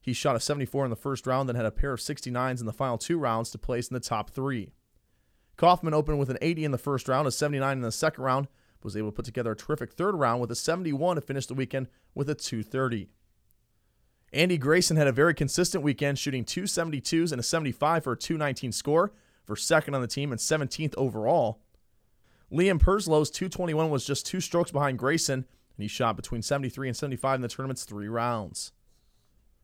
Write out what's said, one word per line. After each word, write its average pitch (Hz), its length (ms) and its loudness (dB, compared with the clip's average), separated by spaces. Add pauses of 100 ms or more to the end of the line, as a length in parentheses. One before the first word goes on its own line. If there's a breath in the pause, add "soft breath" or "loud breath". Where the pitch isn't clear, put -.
He 127 120 -2
shot 127 240 2
a 113 40 0
seventy-four 139 440 -2
in 127 60 -2
the 113 60 -4
first 139 300 -6
round, 135 220 2
then 120 80 -2
had 120 80 0
a 107 60 2
pair 139 220 0
of 117 80 -6
sixty-nines 127 600 -4
in 117 60 -6
the 107 80 -4
final 127 240 -2
two 170 200 0
rounds 117 320 0
to - 80 -12
place 120 300 -4
in 127 60 -8
the 123 60 -4
top 107 280 -2
three. 131 440 -4 (840)
Kaufman 170 380 6
opened 151 240 2
with 139 100 0
an 127 140 -2
eighty 160 220 0
in 147 80 0
the 123 60 0
first 139 300 -2
round, 131 180 4
a 127 40 2
seventy-nine 139 480 0
in 127 40 -4
the 113 100 -2
second 151 300 0
round, 135 260 2 (340)
was 104 160 -6
able 107 120 -4
to - 60 -12
put 113 80 -4
together 113 280 -4
a 107 40 -4
terrific - 360 -4
third 190 220 0
round 123 280 2
with 117 80 -2
a 120 40 -4
seventy-one 165 600 0
to 143 60 -2
finish 139 240 -6
the - 80 -8
weekend 131 340 -2 (260)
with 139 140 -2
a 151 60 0
two - 280 -6
thirty. 120 460 -2 (1200)
Andy 170 260 4
Grayson 156 400 4
had 151 80 6
a 135 60 4
very 147 200 6
consistent 160 520 0
weekend, 143 340 0
shooting 131 260 -4
two 180 220 -6
seventy-twos 165 680 0
and 123 80 -4
a - 20 -4
seventy-five 156 600 0
for 127 80 -2
a 110 60 -4
two - 180 -4
nineteen 135 360 -4
score 165 400 2 (340 soft breath)
for 104 100 -6
second 151 380 2
on 131 80 0
the 120 40 -2
team 139 260 -4
and 113 80 -6
seventeenth 151 580 -2
overall. 123 640 0 (880)
Liam 180 260 4
Perslow's 165 520 6
two - 180 -4
twenty-one 160 400 0
was 143 160 0
just - 220 -4
two 185 160 -2
strokes 170 280 0
behind 139 280 0
Grayson, 139 380 2
and - 460 -10
he 104 60 -4
shot 113 280 0
between 113 260 -6
seventy-three 135 460 -4
and 120 80 -4
seventy-five 135 400 -2
in 127 40 -2
the 120 80 -4
tournament's 135 360 -6
three 104 240 -8
rounds. 117 640 -4 (920)